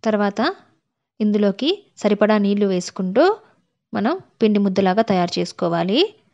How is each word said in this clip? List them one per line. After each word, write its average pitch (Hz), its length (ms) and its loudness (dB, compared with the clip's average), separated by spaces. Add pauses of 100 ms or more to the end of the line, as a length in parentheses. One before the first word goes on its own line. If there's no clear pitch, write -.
తర్వాత 208 380 0 (760)
ఇందులోకి 208 500 0 (280)
సరిపడా 208 400 2
నీళ్లు 202 300 0
వేసుకుంటూ 190 560 -2 (720)
మనం 214 200 -2 (240)
పిండి 214 220 2
ముద్దలాగా 196 500 2
తయారు 175 260 0
చేసుకోవాలి. 175 640 -2 (340)